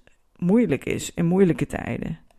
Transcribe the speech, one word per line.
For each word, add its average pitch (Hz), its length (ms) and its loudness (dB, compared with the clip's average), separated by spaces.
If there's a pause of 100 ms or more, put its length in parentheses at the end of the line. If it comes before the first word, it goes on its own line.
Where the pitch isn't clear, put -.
(360)
moeilijk 180 480 2
is - 300 -4
in 170 120 0
moeilijke 170 400 2
tijden. - 520 -6 (200)